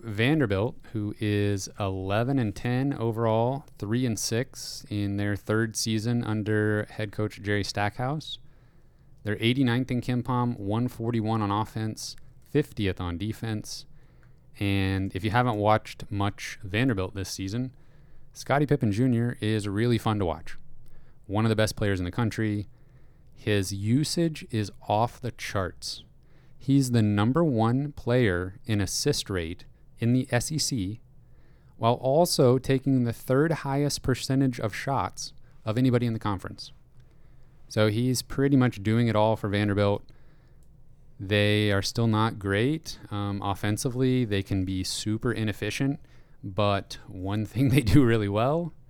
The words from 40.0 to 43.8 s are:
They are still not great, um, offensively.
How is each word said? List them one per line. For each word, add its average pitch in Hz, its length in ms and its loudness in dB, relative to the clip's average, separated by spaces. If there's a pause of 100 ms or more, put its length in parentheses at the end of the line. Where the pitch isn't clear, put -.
They 104 540 2
are 98 100 2
still 117 240 0
not 110 320 2
great, 104 600 -2 (120)
um, 101 320 -4
offensively. 123 840 0